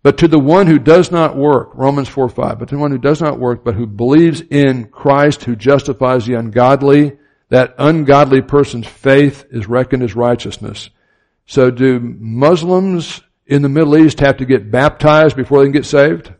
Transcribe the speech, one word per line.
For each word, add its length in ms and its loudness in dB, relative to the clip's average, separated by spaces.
"But 160 2
to 100 2
the 120 4
one 260 2
who 140 4
does 320 4
not 260 -2
work," 380 0
Romans 340 -4
four 180 -4
five, 300 -6
"but 120 -14
to 60 -8
the 60 -6
one 100 -2
who 60 -4
does 240 -2
not 180 -4
work, 240 -4
but 120 -4
who 100 -6
believes 640 0
in 360 -2
Christ 580 0
who 120 -6
justifies 720 -2
the 80 -4
ungodly, 840 0
that 280 0
ungodly 640 2
person's 460 -4
faith 640 0
is 180 -10
reckoned 320 -2
as 140 -6
righteousness." 760 -6
So 240 0
do 300 0
Muslims 1000 -2
in 160 -2
the 80 -2
Middle 280 2
East 240 2
have 160 0
to 80 -8
get 260 -2
baptized 640 2
before 240 0
they 60 6
can 80 -2
get 120 -2
saved? 540 0